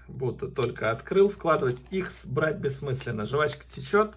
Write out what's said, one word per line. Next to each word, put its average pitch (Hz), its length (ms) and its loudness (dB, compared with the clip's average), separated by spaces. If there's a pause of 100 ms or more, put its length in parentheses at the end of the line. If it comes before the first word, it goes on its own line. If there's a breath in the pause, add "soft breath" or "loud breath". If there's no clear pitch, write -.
будто 127 400 -4
только 120 440 -2
открыл, 196 380 4
вкладывать, 143 500 2 (100)
их 185 220 -2
с-, - 160 -14
брать 147 300 0
бессмысленно. 131 680 -4
Жвачка 143 420 0
течет, 208 500 2